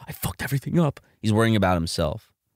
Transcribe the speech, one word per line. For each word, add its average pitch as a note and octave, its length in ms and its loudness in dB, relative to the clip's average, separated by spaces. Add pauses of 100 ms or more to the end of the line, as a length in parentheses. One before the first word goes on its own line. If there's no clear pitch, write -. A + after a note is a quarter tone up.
I D3 40 -12
fucked - 300 -10
everything C#3 360 -4
up." E3 200 0 (240)
He's G#2+ 100 2
worrying A2+ 240 4
about F#2 200 2
himself, E2 560 -4 (240)